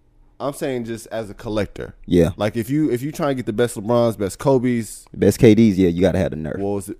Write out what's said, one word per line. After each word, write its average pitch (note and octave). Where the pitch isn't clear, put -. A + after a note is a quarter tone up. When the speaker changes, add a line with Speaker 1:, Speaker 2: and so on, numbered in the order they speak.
Speaker 1:
I'm C3+
saying C3
just A2+
as G#2+
a -
collector. G#2
Speaker 2:
Yeah. E2+
Speaker 1:
Like G#2+
if A#2
you, D3
if A#2
you D3
try D3+
and C3+
get A2+
the A2+
best A#2
LeBrons, A2
best G2
Kobe's, B2
Speaker 2:
Best -
K A2
Ds, G#2
yeah, F#2
you F2
gotta F2+
have E2
the D2+
Nerf. D#2
Speaker 1:
Well, G2+
is G2+
it, -